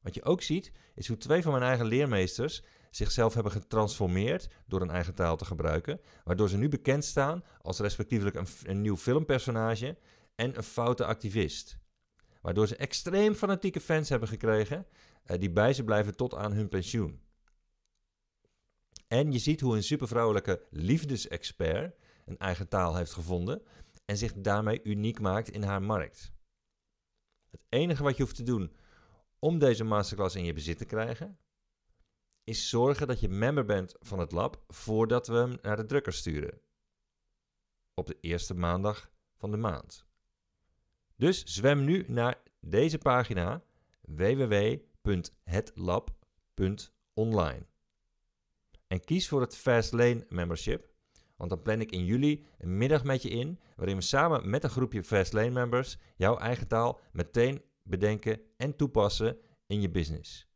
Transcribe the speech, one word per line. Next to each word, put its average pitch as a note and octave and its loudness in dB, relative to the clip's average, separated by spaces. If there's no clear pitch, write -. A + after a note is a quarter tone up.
Wat - -8
je - -10
ook F3 2
ziet, F3 -2
is - -8
hoe A2+ -4
twee E3 2
van D#3+ 0
mijn B2+ 2
eigen B2 2
leermeesters A#2 0
zichzelf A2 2
hebben G#2 0
getransformeerd G#2 0
door F#2 -2
een F2+ -2
eigen F2 -2
taal E2 2
te - -8
gebruiken, D#2+ -2
waardoor F2+ 2
ze G2 0
nu C3 2
bekend C#3+ 2
staan D3+ 0
als F2+ -6
respectievelijk G#2 0
een F#2 -4
f-, - -14
een F#2+ -2
nieuw G#2 0
filmpersonage B2 0
en - -2
een A2+ -8
foute A#2+ 0
activist. G#2 -4
Waardoor G2+ 2
ze A2 -4
extreem G3 0
fanatieke G3 -2
fans D#3 0
hebben A#2+ 0
gekregen, A2 0
eh, F2 -4
die G2 0
bij G#2 6
ze B2+ -2
blijven G#2 2
tot B2 -4
aan G#2 -4
hun G#2 -2
pensioen. F#2+ -2
En C#3+ 2
je B2 0
ziet D3+ 0
hoe A#2+ 2
een G#2 0
supervrouwelijke A#2 0
liefdesexpert A#2 -2
een - -14
eigen F#2 -4
taal F2+ 0
heeft F2 -4
gevonden F2+ -4
en G2+ -4
zich G#2+ -4
daarmee G#2 0
uniek G#2+ -2
maakt G#2 -2
in G#2 -6
haar G2 -2
markt. G2+ -4
Het - -20
enige C#3+ 2
wat C#3 2
je C#3+ 2
hoeft - -2
te B2+ -8
doen A2+ 0
om E3 2
deze A#2+ 6
masterclass G2+ 0
in F2+ -4
je E2+ -2
bezit D#2+ -4
te G#2+ -8
krijgen, A#2+ -6
is - -6
zorgen C3+ 2
dat B2 -2
je G#2+ 2
member A#2 2
bent G2 -2
van F#2+ -6
het E2+ -2
lab G2 -2
voordat A2+ 0
we A#2 -2
hem B2 2
naar G#2 -2
de A2 -6
drukker C3+ -2
sturen. - -6
Op - -6
de - -10
eerste E2+ -4
maandag F2+ -2
van G#2 -8
de G#2 -2
maand. G2+ -6
Dus F3+ 2
zwem C#3+ 2
nu F3 2
naar A#2+ -2
deze C3 2
pagina A#2+ 0
w D2+ -6
w B2 4
w G#2+ 2
punt F#2+ 0
het F2 -2
lab F2 -2
punt G2 -2
online G2 0
en F#2 -4
kies - 0
voor C#3 2
het - -2
Fastlane A#2+ 4
membership, E2+ -4
want F2 -8
dan F2 -4
plan A2 0
ik A2 -6
in F2+ -2
juli D3 2
een F2+ -4
middag C3 4
met C3 0
je - -8
in C#3 -6
waarin F#2+ -2
we F#2+ -2
samen C#3 2
met - 0
een A#2+ 0
groepje A#2 -2
Fastlane G#2+ 2
members B2 0
jouw G2+ 4
eigen A#2+ -4
taal A#2 2
meteen A#2+ 0
bedenken G#2 0
en C#3+ -4
toepassen A2+ 2
in G#2 0
je F#2+ 2
business. D#2+ -4